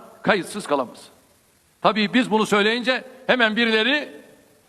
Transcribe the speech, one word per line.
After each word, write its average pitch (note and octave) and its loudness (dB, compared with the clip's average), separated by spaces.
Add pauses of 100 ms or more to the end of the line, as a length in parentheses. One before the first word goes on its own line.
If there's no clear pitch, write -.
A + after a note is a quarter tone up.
(220)
kayıtsız E3 -2
kalamaz. C3+ -4 (840)
Tabii G3+ 0
biz A3+ 2
bunu G#3+ 2
söyleyince A3 0 (220)
hemen A3 2
birileri A#3 0 (460)